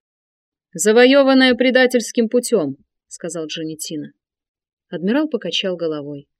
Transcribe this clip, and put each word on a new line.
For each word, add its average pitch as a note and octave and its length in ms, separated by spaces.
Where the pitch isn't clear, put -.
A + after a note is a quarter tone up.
"Завоеванная C4 840
предательским B3 760
путем", — F#3+ 480
сказал E3 400
Джанеттино. D#3 640
Адмирал G#3+ 380
покачал F#3 480
головой. D3 520